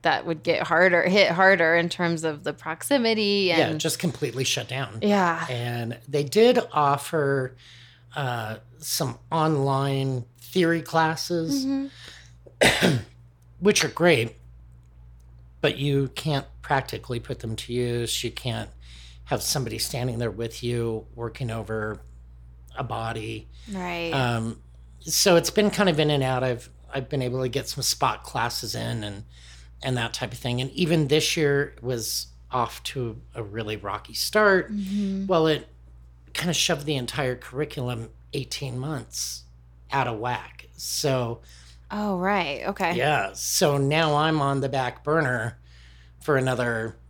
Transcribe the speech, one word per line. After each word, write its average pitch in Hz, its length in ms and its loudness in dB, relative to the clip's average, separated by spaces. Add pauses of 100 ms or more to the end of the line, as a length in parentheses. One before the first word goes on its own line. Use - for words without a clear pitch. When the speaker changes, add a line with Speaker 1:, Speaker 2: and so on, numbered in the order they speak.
Speaker 1:
that 156 220 0
would 165 180 -4
get 165 260 0
harder, 175 400 6
hit 185 240 6
harder 170 420 6
in 170 140 4
terms 170 360 -2
of 156 200 -4
the 147 80 -2
proximity 202 960 2
and 165 220 4
Speaker 2:
Yeah, 156 60 -2
just 156 200 -2
completely 131 460 -2
shut 123 240 -2
down. 120 340 -6
Speaker 1:
Yeah. 180 480 2
Speaker 2:
And 120 480 -4 (100)
they 143 140 0
did 226 380 6 (120)
offer, 139 840 2 (580)
uh, 117 420 -4 (220)
some 139 400 -4 (140)
online 139 920 0 (160)
theory 165 420 2
classes, 165 840 0
Speaker 1:
Mm-hmm. 269 200 -2 (760)
Speaker 2:
<clears throat> - 1000 0
which 202 240 4
are - 40 -2
great, 151 480 4 (1200)
but - 160 2
you 139 380 2
can't 143 320 -2 (160)
practically 123 580 -2
put 123 200 -10
them 113 160 -6
to - 160 -10
use. 120 520 -2
You 113 60 -4
can't 113 400 -6 (540)
have - 180 -2
somebody 117 360 -2
standing 123 400 -4
there 120 120 -2
with 113 320 -8
you 117 520 -2
working 117 360 -6
over 110 500 -6 (800)
a 135 60 -4
body. 113 640 -6 (240)
Speaker 1:
Right. 175 400 -6
Speaker 2:
Um, 117 480 -2 (400)
so 170 360 4
it's 165 140 4
been 208 200 4
kind 196 180 2
of 151 100 2
in 151 120 4
and 143 120 2
out. 131 220 0
I've, 123 260 -4 (220)
I've 131 160 -6
been 127 140 -2
able 127 200 -2
to 131 60 -2
get 120 200 -4
some - 140 -6
spot - 400 0
classes 117 520 -4
in 113 300 -4
and, 104 200 -8 (580)
and 131 140 0
that 117 180 -2
type 120 180 -6
of 123 60 -14
thing. 123 220 -2
And 135 120 -4
even 160 360 2
this 151 280 2
year 143 460 0
was 117 460 -4 (220)
off 120 340 -4
to 120 360 -6 (140)
a 117 80 -8
really 107 340 -6
rocky 98 380 -8
start. 208 580 4
Speaker 1:
Mm-hmm. 196 540 -2
Speaker 2:
Well, 165 200 4
it 156 220 2 (640)
kinda 170 220 -2
shoved 147 320 0
the 151 100 0
entire 127 380 -2
curriculum 123 760 -6 (220)
eighteen 131 460 -6
months - 640 -8 (460)
out 135 160 2
of 113 120 -4
whack. 120 480 -8 (100)
So 127 640 -2 (500)
Speaker 1:
Oh, 208 280 -2
right. 180 480 0
Okay. 175 300 -2
Speaker 2:
Yeah. 131 380 2
So - 440 2
now 151 380 4
I'm 156 260 2
on 139 180 0
the 135 80 -2
back 127 360 -4
burner 123 540 0 (640)
for 151 160 2
another 120 600 0 (140)